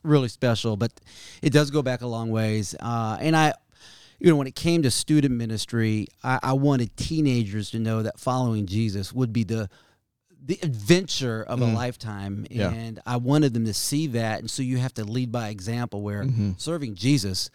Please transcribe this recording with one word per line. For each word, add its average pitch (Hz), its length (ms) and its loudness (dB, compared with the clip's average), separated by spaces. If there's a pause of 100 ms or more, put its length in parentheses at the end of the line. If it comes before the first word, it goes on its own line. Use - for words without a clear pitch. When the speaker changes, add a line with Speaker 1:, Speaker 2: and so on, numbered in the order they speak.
Speaker 1:
really 143 260 4
special, 113 500 0
but 113 140 -2 (500)
it 139 100 2
does 147 180 4
go 147 120 0
back 123 180 -2
a 123 60 -8
long 113 240 -4
ways. 110 500 0
Uh, 113 400 -4
and 160 160 2
I, 156 160 4 (680)
you 180 120 6
know, 156 60 8
when 139 100 0
it 131 80 -10
came 170 300 2
to 123 60 4
student 143 440 2
ministry, 110 720 0 (180)
I, 127 180 2
I 131 120 0
wanted 139 420 2
teenagers 120 760 0
to 113 60 -4
know 110 240 0
that - 160 -6
following 123 460 0
Jesus 98 480 -2
would 123 220 0
be 117 100 2
the, 110 240 -4 (760)
the 156 180 -4
adventure 123 800 0
of 123 180 -2
a 120 60 4
Speaker 2:
Mm. 113 80 2
Speaker 1:
lifetime, 107 760 -6
Speaker 2:
Yeah. 98 200 0
Speaker 1:
and 113 340 -6
I 123 120 -2
wanted 135 360 4
them 113 120 0
to 107 100 -2
see 151 340 -2
that. 113 300 -2
And 113 120 -10
so 139 120 -4
you 127 160 0
have 127 160 -2
to 110 100 -6
lead 117 280 -4
by 117 160 -4
example, 107 540 -6
where 104 200 -4
Speaker 2:
Mm-hmm. 107 340 2
Speaker 1:
serving 143 380 -6
Jesus 98 600 0